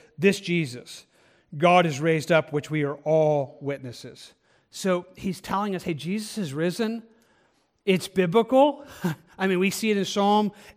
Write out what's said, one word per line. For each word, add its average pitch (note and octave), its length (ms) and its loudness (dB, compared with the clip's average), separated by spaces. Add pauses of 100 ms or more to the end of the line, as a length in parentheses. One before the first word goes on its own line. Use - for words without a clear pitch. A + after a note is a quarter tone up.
(200)
"This G3 200 2
Jesus D#3 680 -6 (500)
God F3 280 6
has C#3+ 140 -2
raised D#3+ 320 0
up, D#3 220 2
which D3 160 -4
we D3+ 140 -2
are C#3+ 140 -4
all D3+ 600 0
witnesses." C3 760 -12 (360)
So F3+ 460 -2
he's F#3 260 -8
telling G3+ 340 -4
us, F3 60 -6
hey, E3+ 140 -4
Jesus F#3+ 420 -6
is D#3+ 160 -6
risen. G#3+ 480 -2 (840)
It's F#3 220 0
biblical. A#3 800 2 (260)
<laughs> - 280 -12
I F#3+ 80 0
mean, F#3 100 2
we F#3+ 140 2
see - 180 -2
it G#3 80 2
in F#3+ 80 0
Psalm G#3 460 2 (240)